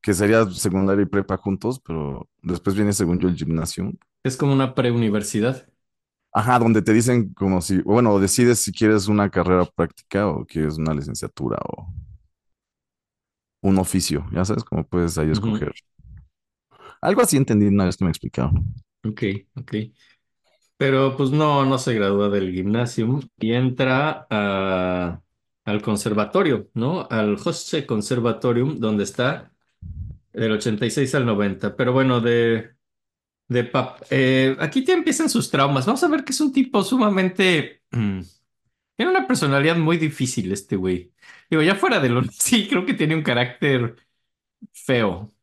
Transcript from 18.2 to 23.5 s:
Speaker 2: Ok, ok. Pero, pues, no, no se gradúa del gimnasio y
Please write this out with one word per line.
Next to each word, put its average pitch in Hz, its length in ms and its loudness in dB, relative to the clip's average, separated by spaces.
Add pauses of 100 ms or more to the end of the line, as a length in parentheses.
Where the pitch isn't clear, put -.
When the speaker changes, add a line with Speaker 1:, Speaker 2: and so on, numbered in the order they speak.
Speaker 2:
Ok, 110 200 -6 (320)
ok. - 180 -12 (1040)
Pero, 135 400 2
pues, 135 140 2
no, 147 340 4
no 131 120 2
se 127 160 -2
gradúa 101 360 2
del 98 240 0
gimnasio 117 680 0 (180)
y 110 160 -2